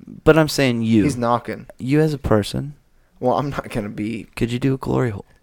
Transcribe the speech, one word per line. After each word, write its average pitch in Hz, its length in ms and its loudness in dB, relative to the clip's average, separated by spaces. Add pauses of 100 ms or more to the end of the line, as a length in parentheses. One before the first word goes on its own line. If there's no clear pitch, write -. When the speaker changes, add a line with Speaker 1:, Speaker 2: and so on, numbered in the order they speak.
Speaker 1:
But - 300 4
I'm 156 120 4
saying 123 340 0
you. 110 220 6
Speaker 2:
He's 139 120 0
knocking. 117 500 -4 (120)
Speaker 1:
You 139 220 0
as 156 120 2
a 139 60 -6
person. 131 560 -2 (460)
Speaker 2:
Well, 123 180 0
I'm 143 120 -2
not - 200 -10
gonna 104 180 -6
be. 107 360 -8 (120)
Speaker 1:
Could 117 160 -2
you 123 60 -4
do 135 160 0
a 131 40 -6
glory 127 320 -2
hole? 101 140 -10 (180)